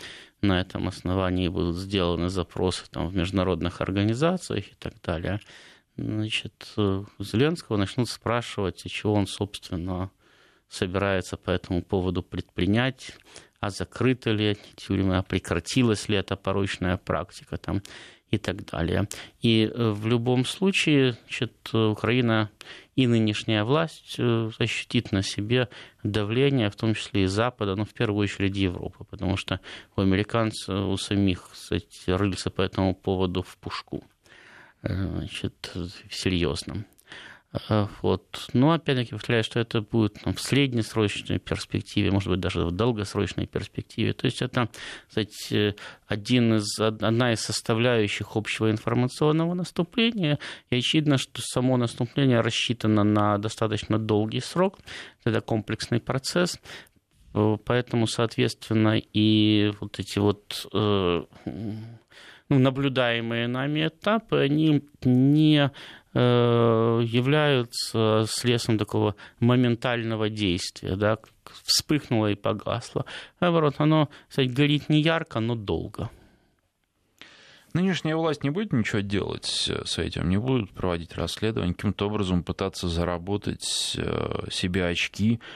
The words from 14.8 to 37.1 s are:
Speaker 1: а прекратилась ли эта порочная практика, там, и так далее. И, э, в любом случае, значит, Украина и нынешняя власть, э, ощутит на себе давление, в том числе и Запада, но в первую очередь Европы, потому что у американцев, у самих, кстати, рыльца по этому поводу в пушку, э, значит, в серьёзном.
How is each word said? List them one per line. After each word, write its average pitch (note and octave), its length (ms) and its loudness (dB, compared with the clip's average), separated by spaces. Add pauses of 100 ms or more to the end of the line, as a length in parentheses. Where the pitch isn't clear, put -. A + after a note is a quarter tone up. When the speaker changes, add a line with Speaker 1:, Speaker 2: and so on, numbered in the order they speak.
Speaker 1:
а F#2 60 2
прекратилась G2+ 840 0
ли G#2+ 80 2
эта F#2+ 200 -2
порочная F#2+ 600 -2
практика, - 600 -6
там, - 260 -4 (480)
и A2 80 0
так F#2+ 280 -6
далее. F#2 420 -2 (320)
И, A2 240 4
э, A2+ 260 0
в G#2 160 -4
любом B2 380 2
случае, D3 680 2
значит, - 600 -8
Украина A2 800 2 (460)
и C3 100 4
нынешняя A2 580 2
власть, D3+ 540 -2
э, A#2 400 0
ощутит - 540 -2
на G2 100 2
себе A2+ 460 -2 (340)
давление, A2+ 640 0
в - 80 -8
том A2 180 0
числе - 280 -2
и F#2+ 40 4
Запада, G2+ 500 0
но G#2 80 -2
в - 100 -14
первую G#2 280 0
очередь G2 340 0
Европы, - 480 -2
потому F#2+ 320 -4
что - 240 -4 (360)
у G#2 40 0
американцев, G#2 680 0
у G2 280 -2
самих, G2 560 0
кстати, - 580 -6
рыльца F#2+ 400 0
по - 120 -4
этому F#2+ 320 0
поводу F#2 480 -2
в - 160 -12
пушку, - 440 -10 (800)
э, - 100 -4
значит, - 840 -6
в F2+ 400 -10
серьёзном. F2 720 -2 (840)